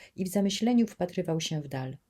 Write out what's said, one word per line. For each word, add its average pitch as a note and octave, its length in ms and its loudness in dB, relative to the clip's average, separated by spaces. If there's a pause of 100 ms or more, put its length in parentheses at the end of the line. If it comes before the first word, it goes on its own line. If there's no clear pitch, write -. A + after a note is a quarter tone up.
(160)
i F#3+ 80 -2
w F#3 40 -2
zamyśleniu G3+ 580 2
wpatrywał F3 540 -2
się D#3+ 200 -2
w C#3+ 80 -8
dal. C3 280 -6 (140)